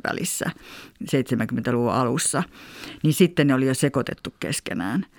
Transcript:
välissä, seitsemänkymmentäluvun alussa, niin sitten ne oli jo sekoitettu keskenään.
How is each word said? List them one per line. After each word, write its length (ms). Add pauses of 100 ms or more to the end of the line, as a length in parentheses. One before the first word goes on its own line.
välissä, 420 (580)
seitsemänkymmentäluvun 840
alussa, 500 (600)
niin 120
sitten 320
ne 80
oli 120
jo 80
sekoitettu 640
keskenään. 640 (120)